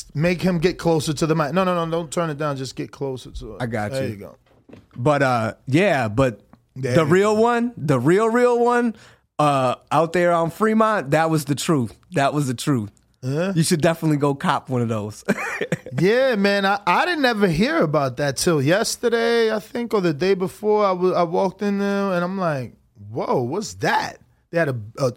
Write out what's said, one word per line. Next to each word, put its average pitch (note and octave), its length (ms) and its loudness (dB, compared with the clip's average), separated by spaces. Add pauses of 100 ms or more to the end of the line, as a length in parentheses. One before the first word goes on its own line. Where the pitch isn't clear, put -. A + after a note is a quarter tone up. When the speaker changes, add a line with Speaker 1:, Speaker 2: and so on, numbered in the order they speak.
(140)
Speaker 1:
"Make E3 280 0
him F3+ 180 0
get E3+ 180 0
closer D#3+ 360 0
to D3+ 120 -2
the D3+ 80 2
mic." D#3 200 0
No, F#3+ 100 2
no, F3+ 100 0 (120)
no, E3 40 -8
don't E3 220 -4
turn E3+ 180 -2
it D3 80 -6
down. C#3+ 200 -4
Just C3 180 -10
get D3 160 -10
closer C3 400 -10
to A2+ 240 -14
it. F2+ 80 -10
Speaker 2:
I B2 40 -4
got G#2+ 240 -4
Speaker 1:
There C3+ 120 -4
Speaker 2:
you. B2+ 60 -4
Speaker 1:
you G#2+ 80 -8
go. F#2 180 -18 (580)
Speaker 2:
But, C#3 300 2
uh, A#2+ 300 0 (120)
yeah, C#3+ 440 2
but A#2+ 320 0 (340)
Speaker 1:
There B2+ 180 -4
Speaker 2:
the D#3+ 120 4
Speaker 1:
you C#3+ 40 -4
Speaker 2:
real G3 260 4
Speaker 1:
go. G#3+ 60 2
Speaker 2:
one, A#3+ 360 2
the C3+ 200 0
real, F3 300 4
real A#3+ 320 2
one, A#3+ 380 2 (420)
uh, C#3 360 2 (180)
out D#3+ 180 2
there F3 220 4
on E3 180 2
Fremont, G#3+ 600 2
that D#3+ 180 2
was D#3 160 0
the C#3+ 100 -2
truth. B2+ 420 -2 (180)
That C#3 180 2
was D3 140 -2
the B2+ 60 -2
truth. A#2 380 -2 (300)
Speaker 1:
Yeah? D#3 340 -2
Speaker 2:
You E3 80 2
should F3 160 0
definitely D#3+ 380 2
go C#3 180 0
cop C#3 340 -2
one B2 120 0
of A#2 80 0
those. G#2+ 400 -6
<laughs> A3+ 40 4 (640)
Speaker 1:
Yeah, A#3 380 2
man. G3+ 300 2
I, G3+ 200 0
I G#3 200 2
didn't E4 180 -2
ever G#3+ 240 2
hear G#3+ 340 2
about C#3+ 360 0
that C#3+ 180 -2
till D#3+ 260 0
yesterday, A3+ 920 0
I A3 60 -2
think, A#3+ 340 -8
or G#3 80 0
the F3 120 0
day F#3 200 0
before. G#3 520 0
I G3 60 2
wa-, F#3 200 0
I E3+ 120 2
walked F3+ 380 -2
in G3+ 160 0
there, G3+ 360 -2
and F3 120 0
I'm F#3+ 140 -6
like, D3 340 -4 (360)
"Whoa, E3 340 -2
what's C3 320 -6
that?" G#2 420 -2 (320)
They E3+ 100 -4
had D#3+ 100 0
a, B2 100 -4 (200)
a, C3 180 0